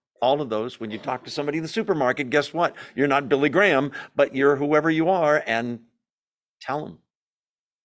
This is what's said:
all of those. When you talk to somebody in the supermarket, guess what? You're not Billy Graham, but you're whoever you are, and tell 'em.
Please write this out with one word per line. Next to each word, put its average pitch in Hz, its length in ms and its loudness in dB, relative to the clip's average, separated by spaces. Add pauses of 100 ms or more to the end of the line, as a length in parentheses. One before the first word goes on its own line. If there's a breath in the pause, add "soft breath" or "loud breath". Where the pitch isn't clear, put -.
(200)
all 135 200 2
of 139 80 -6
those. 110 320 -6
When 113 100 -10
you 107 80 -8
talk - 260 -8
to 131 60 -14
somebody 147 280 -4
in 160 40 -6
the 160 60 -8
supermarket, 147 640 -2
guess 143 240 0
what? 165 200 0 (200 loud breath)
You're 143 140 0
not 147 200 0
Billy 139 200 4
Graham, 143 440 2 (240 loud breath)
but 139 180 2
you're 139 220 4
whoever 151 340 2
you 160 180 2
are, 156 380 2
and 117 340 -4 (800)
tell 143 260 -8
'em. - 120 -16 (880)